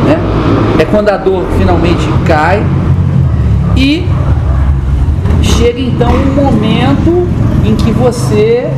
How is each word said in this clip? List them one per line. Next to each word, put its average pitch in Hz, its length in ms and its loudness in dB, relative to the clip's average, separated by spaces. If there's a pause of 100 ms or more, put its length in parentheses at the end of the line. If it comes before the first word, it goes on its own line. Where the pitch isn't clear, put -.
né? 302 140 0 (600)
É 160 60 2
quando 208 240 0
a 196 80 0
dor 180 260 -2 (140)
finalmente 170 500 0 (200)
cai 170 360 0 (1120)
e 277 320 0 (1400)
chega 233 380 0
então 240 300 0
um 269 240 0 (100)
momento 277 800 0 (380)
em 220 100 2
que 220 180 0
você 233 840 0